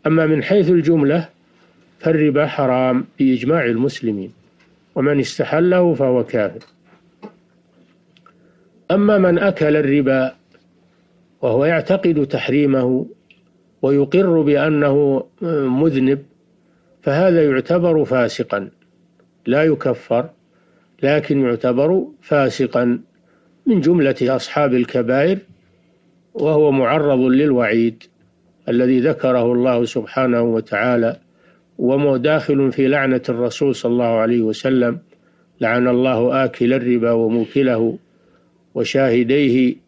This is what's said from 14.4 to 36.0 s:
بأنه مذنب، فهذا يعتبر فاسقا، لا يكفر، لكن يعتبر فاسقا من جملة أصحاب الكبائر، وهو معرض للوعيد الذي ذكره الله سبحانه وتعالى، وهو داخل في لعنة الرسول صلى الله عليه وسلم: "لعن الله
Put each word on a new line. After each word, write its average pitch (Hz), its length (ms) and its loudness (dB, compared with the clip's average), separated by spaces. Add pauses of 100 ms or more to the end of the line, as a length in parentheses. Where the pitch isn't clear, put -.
بأنه 143 840 2 (180)
مذنب، 139 760 0 (840)
فهذا 165 420 2
يعتبر 156 600 0
فاسقا، 113 640 -2 (800)
لا 139 180 0
يكفر، 135 640 -2 (720)
لكن 147 380 0
يعتبر 131 680 0 (160)
فاسقا 123 800 0 (680)
من 214 140 2
جملة 139 420 2
أصحاب 131 520 -2
الكبائر، 127 640 0 (960)
وهو 151 360 2
معرض 135 480 0
للوعيد 123 840 0 (680)
الذي 127 320 2
ذكره 127 520 0
الله 120 320 0
سبحانه 120 580 -2
وتعالى، 113 720 -2 (640)
وهو 135 380 0
داخل 139 560 0
في 135 160 0
لعنة 135 400 0
الرسول 123 460 -2
صلى 120 180 -4
الله 117 260 0
عليه 117 220 0
وسلم: 120 580 -2 (640)
"لعن 120 280 0
الله 123 560 0